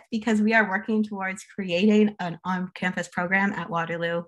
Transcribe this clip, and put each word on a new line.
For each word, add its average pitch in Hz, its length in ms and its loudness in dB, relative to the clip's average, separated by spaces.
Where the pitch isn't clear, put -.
because 214 300 0
we 214 120 2
are 214 160 4
working 208 340 -2
towards 196 400 -8
creating 208 760 2
an 170 240 -6
on-campus 185 640 -4
program 196 440 0
at 175 160 -6
Waterloo, 170 580 -2